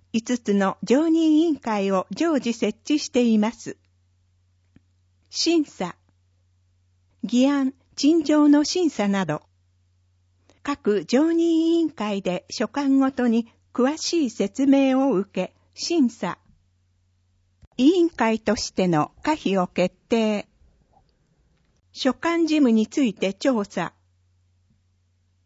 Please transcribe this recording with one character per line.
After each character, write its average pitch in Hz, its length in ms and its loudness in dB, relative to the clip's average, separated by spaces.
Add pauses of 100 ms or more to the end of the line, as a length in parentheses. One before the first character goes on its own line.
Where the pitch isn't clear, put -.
(120)
五 240 260 -4
つ 202 160 -2
の 196 300 0
常 285 240 2
任 320 320 4
委 320 60 4
員 311 100 0
会 202 360 -4
を 185 200 -2
常 302 280 0
時 233 120 -4
設 214 320 -4
置 294 160 0
し - 100 -8
て 247 140 0
い 226 140 4
ま 214 140 0
す。 - 260 -16 (1500)
審 320 360 -2
査。 - 300 -10 (1300)
議 247 240 2
案、 277 260 -2 (220)
陳 311 280 2
情 302 260 4
の 294 140 6
審 339 260 -2
査 208 180 -4
な 196 180 -2
ど。 151 180 -6 (1200)
各 208 440 -4
常 311 260 2
任 330 440 2
委 339 40 2
員 311 120 -2
会 208 300 -6
で 180 280 -6
所 - 180 -4
管 269 320 0
ご 269 120 2
と 247 160 -2
に 226 200 0 (260)
詳 269 240 0
し 330 280 -2
い 226 40 -2
説 202 360 -4
明 269 340 4
を 269 140 0
受 190 180 -2
け、 - 240 -6 (180)
審 311 360 0
査。 - 300 -8 (1400)
委 262 180 4
員 339 140 2
会 226 300 -2
と - 160 -2
し - 180 -10
て 185 140 0
の 165 240 0 (100)
可 302 140 -2
否 190 220 -2
を 180 100 0
決 180 280 -4 (140)
定。 214 380 -2 (1400)
所 - 220 -4
管 339 340 -2
事 311 80 0
務 269 160 4
に 220 160 2
つ - 160 -2
い 214 100 0
て 190 200 -4
調 233 300 -2
査。 175 300 -8 (1500)